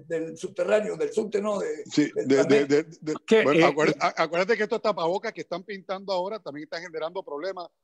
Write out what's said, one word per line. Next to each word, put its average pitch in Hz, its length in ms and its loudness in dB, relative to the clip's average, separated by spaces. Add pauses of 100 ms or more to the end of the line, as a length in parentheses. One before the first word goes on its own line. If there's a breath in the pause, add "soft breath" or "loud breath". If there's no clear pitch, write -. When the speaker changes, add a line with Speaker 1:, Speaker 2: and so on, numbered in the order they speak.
Speaker 1:
del 196 320 -6
subterráneo, 180 600 -2
del 156 160 -2
subte, 214 280 -2
no, 208 200 -2
de, 156 260 -6
Speaker 2:
Sí, - 280 0
Speaker 1:
del 147 120 -2
Speaker 2:
de, 131 100 6
de, 139 80 4
Speaker 1:
planeta. 143 300 4
Speaker 2:
de, 151 80 4 (180)
de, 156 140 -6 (100)
Speaker 3:
Que, 220 200 6
Speaker 2:
bueno, 151 160 6
Speaker 3:
eh, 165 40 8
Speaker 2:
acuérdate, 151 340 2
Speaker 3:
eh, 175 180 0
Speaker 2:
a-, 185 80 0
acuérdate 180 320 0
que 202 80 -2
estos 208 180 -2
tapabocas 190 500 -2
que 165 100 -12
están 175 200 -8
pintando 196 500 -8
ahora 190 280 -4
también 147 240 -12
están 170 180 -10
generando 165 400 -8
problemas 170 460 -8 (160)